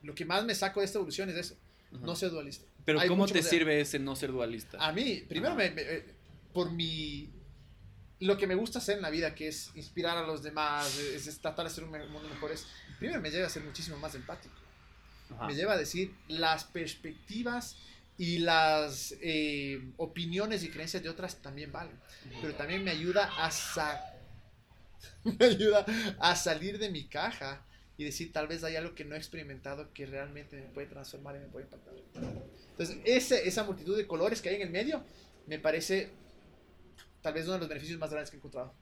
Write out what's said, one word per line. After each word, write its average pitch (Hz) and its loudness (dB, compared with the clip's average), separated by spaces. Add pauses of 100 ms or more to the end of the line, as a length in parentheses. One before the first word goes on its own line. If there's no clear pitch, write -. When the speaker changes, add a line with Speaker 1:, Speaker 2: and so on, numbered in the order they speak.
Speaker 1:
lo 147 -12
que 165 -4
más 196 4
me 226 2
saco 190 2
de 196 6
esta 196 -2
evolución: 185 -2
es 165 -4
eso, 175 -6 (380)
Speaker 2:
Ajá. 127 -10
Speaker 1:
no 170 -2
ser 180 0
dualista. 147 -8 (180)
Speaker 2:
Pero 156 6
Speaker 1:
Hay 180 8
Speaker 2:
¿cómo 185 8
Speaker 1:
mucho 190 6
Speaker 2:
te 170 8
Speaker 1:
más 160 2
allá. 165 8
Speaker 2:
sirve 151 8
ese 143 2
no 135 0
ser 135 -2
dualista? 117 -2
Speaker 1:
A 156 2
mí, 220 0
primero 214 0
Speaker 2:
Ajá. - 0
Speaker 1:
me, 175 4
me, 156 -4
eh, 160 -4 (480)
por 175 2
mi, 156 -4 (880)
lo 196 4
que 196 2
me 185 2
gusta 226 0
hacer 208 2
en 196 -4
la 156 -2
vida, 156 0
que 156 -6
es - -8
inspirar 170 -2
a 165 0
los 156 -4
demás, 147 0
es, 143 -4
es 151 -10
tratar 165 -2
de 160 -6
hacer 160 -8
un 160 -12
me-, 151 -8
mundo 151 -12
mejor, 151 -6
es, 160 -6 (320)
primero 294 -2
me 156 -2
lleva 175 2
a - -2
ser 156 -6
muchísimo 156 -8
más 147 -6
empático. 135 -12 (760)
Speaker 2:
Ajá. 117 -6
Speaker 1:
Me 143 -2
lleva 190 2
a 180 4
decir, 175 -2 (140)
las 160 2
perspectivas 208 -6 (420)
y 170 0
las, 156 6
eh, 143 0
opiniones 180 -2
y 160 -6
creencias 165 -6
de 160 -6
otras 180 -8
también 143 -10
valen. 160 -10 (360)
Speaker 2:
Ujú. 120 -12
Speaker 1:
Pero 151 -4
también 160 -2
me 185 2
ayuda 180 4
a 160 4
sa-, 151 -2 (1200)
<laughs> - -20
me 233 6
ayuda 208 8 (340)
a 170 6
salir 175 0
de 208 -2
mi 151 -4
caja 147 -4 (320)
y 147 -6
decir, 156 -6
tal 151 -2
vez 160 -6
hay 160 -2
algo 170 -4
que 151 -10
no 147 -10
he 156 -6
experimentado 143 -10
que 139 -10
realmente 143 -10
me 135 -12
puede 139 -10
transformar 139 -14
y - -12
me 139 -16
puede 135 -12
impactar. - -20 (760)
Entonces, 170 -4
ese, 247 6
esa 208 0
multitud 190 -2
de 208 0
colores 190 2
que 175 -4
hay 196 0
en 202 -4
el 175 -4
medio, 247 -2 (420)
me 156 -6
parece 165 2 (1120)
tal 156 -2
vez 160 -2
uno 180 0
de 185 0
los 160 -2
beneficios 151 -6
más 151 -2
grandes 151 -4
que 151 -18
he - -18
encontrado. 131 -8